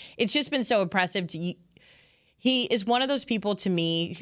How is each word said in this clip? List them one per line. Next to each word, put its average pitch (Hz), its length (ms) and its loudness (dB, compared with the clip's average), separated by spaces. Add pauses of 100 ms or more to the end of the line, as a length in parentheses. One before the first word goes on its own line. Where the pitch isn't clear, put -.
(160)
it's 208 160 2
just 285 180 0
been 254 140 0
so 220 160 2
impressive 180 460 0
to, 160 120 -8
you, 175 160 -4 (840)
he 247 260 2
is 202 220 0
one 240 160 2
of 269 60 -2
those 277 180 -2
people 208 300 0
to - 120 -2
me, 165 540 0